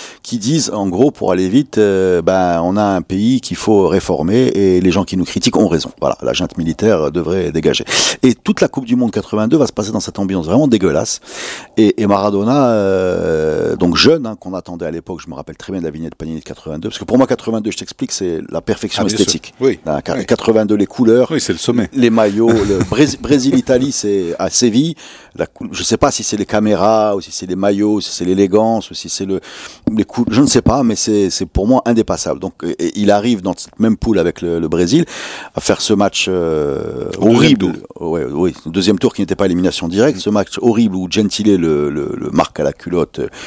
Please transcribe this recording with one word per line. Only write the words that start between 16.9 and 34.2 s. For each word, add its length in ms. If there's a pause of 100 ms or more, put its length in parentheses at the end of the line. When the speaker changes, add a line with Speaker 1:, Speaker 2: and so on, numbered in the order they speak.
Speaker 1:
que 60
pour 140
moi 80
quatre-vingt-deux, 440
je 80
t'explique, 340
c'est 280 (100)
la 100
perfection 420
Speaker 2:
Ah, 40
bien 100
sûr. 40
Speaker 1:
esthétique. 400
Speaker 2:
Oui, 260
Speaker 1:
Hein, 140 (160)
Speaker 2:
oui. 100
Speaker 1:
quatre-vingt-deux, 500
les 100
couleurs, 440
Speaker 2:
Oui, 100
c'est 120
le 60
sommet. 340
Speaker 1:
les 180
maillots, 380
le 360
Speaker 2:
<laughs> 60
Speaker 1:
Brésil, 320
Brésil-Italie, 720
c'est 460
à 120
Séville. 440 (420)
La 100
cou-, 260
je 100
sais 140
pas 140
si 140
c'est 120
les 100
caméras, 720
ou 40
si 120
c'est 140
les 100
maillots, 440
si 120
c'est 120
l'élégance, 640
ou 40
si 140
c'est 160
le, 160 (560)
les 80
cou-, 240
je 120
ne 60
sais 160
pas, 200
mais 140
c'est, 340
c'est 160
pour 200
moi 200
indépassable. 540
Donc, 140 (100)
et, 80 (120)
et 120
il 140
arrive 300
dans 160
cette 220
même 180
poule 220
avec 240